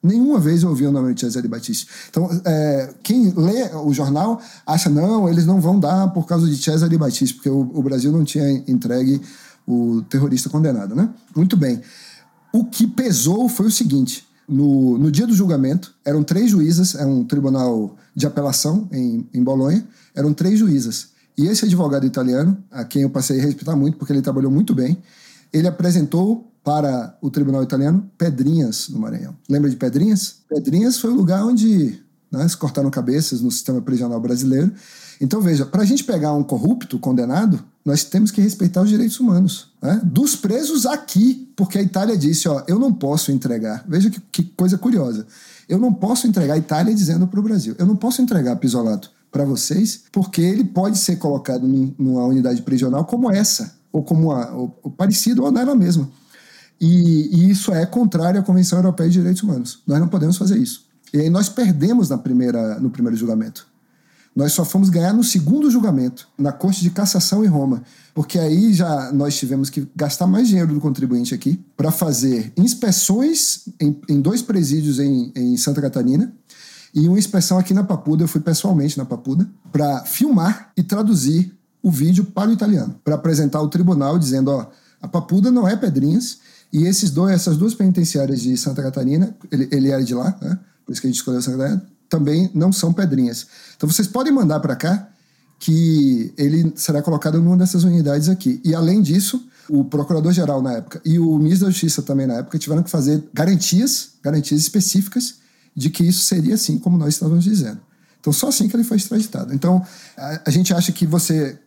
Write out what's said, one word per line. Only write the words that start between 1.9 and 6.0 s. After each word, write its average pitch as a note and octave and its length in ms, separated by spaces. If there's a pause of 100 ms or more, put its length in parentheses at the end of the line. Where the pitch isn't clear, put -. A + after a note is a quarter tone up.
Então, E3+ 180 (160)
é, D3+ 480 (100)
quem A3+ 300
lê F3+ 420
o D3 200
jornal D3+ 440 (280)
acha, D#3+ 240
"Não, F#3+ 360
eles E3+ 200
não F#3+ 120
vão F#3 220
dar F#3 280